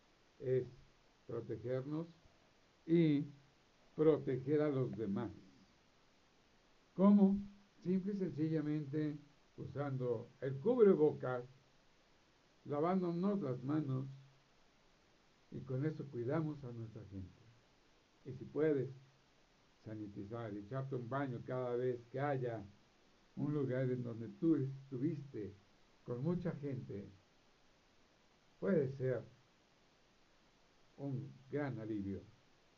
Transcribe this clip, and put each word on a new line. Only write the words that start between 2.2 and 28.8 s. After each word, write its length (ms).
y 400
proteger 680
a 80
los 260
demás. 340
¿Cómo? 440
Simple 280
y 60
sencillamente 1000
usando 840
el 180
cubrebocas, 840
lavándonos 800
las 200
manos, 460
y 80
con 240
eso 240
cuidamos 560
a 80
nuestra 320
gente. 400
Y 80
si 140
puedes, 440
sanitizar, 720
echarte 400
un 120
baño 360
cada 320
vez 340
que 80
haya 460
un 180
lugar 360
en 120
donde 280
tú 260
estuviste 1000
con 220
mucha 280
gente, 560
puede 380